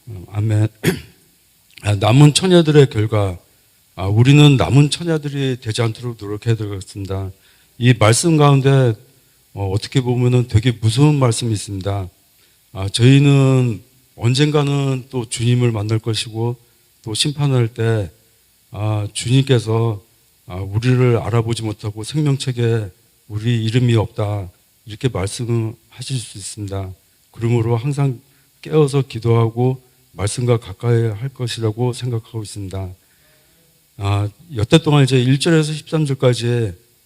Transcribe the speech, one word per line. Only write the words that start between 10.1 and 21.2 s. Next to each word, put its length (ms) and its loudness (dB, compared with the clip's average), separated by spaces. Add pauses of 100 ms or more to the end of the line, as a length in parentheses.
되게 240 4
무서운 460 2
말씀이 340 0
있습니다. 560 -6 (640)
아, 160 -8
저희는 920 4 (340)
언젠가는 960 0
또 180 -6
주님을 440 0
만날 260 -2
것이고 580 -6 (460)
또 120 -10
심판할 540 0
때, 420 -2 (600)
아, 420 -4
주님께서, 880 0 (440)
아, 100 -14
우리를 600 0
알아보지 440 -2